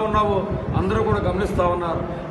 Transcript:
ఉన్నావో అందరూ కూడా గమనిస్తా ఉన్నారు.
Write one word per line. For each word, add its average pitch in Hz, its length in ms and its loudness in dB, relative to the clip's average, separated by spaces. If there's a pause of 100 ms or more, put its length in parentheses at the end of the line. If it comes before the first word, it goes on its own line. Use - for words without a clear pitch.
ఉన్నావో 208 300 2 (440)
అందరూ 202 280 2
కూడా 202 200 2
గమనిస్తా 185 360 0 (100)
ఉన్నారు. 175 280 -2 (280)